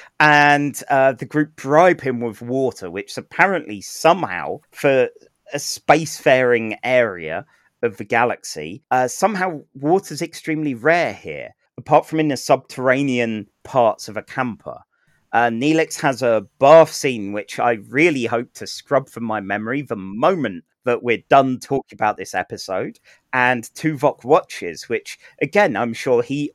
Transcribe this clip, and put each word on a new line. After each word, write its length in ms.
and, 720
uh, 240
the 120
group 300
bribe 460
him 180
with 220
water, 500
which 260
apparently 600
somehow, 800
for 360
a 40
spacefaring 1300
area 640
of 140
the 80
galaxy, 880
uh, 160
somehow 540
water's 480
extremely 540
rare 380
here, 420
apart 280
from 140
in 80
the 100
subterranean 1120
parts 460
of 60
Acampa. 640
Uh, 160
Neelix 540
has 200
a 260
bath 320
scene, 400
which 280
I 140
really 380
hope 300
to 120
scrub 400
from 160
my 160
memory 440
the 120
moment 720
that 180
we're 260
done 300
talking 360
about 220
this 160
episode, 640
and 340
Tuvok 480
watches, 640
which, 300
again, 340
I'm 180
sure 300
he 320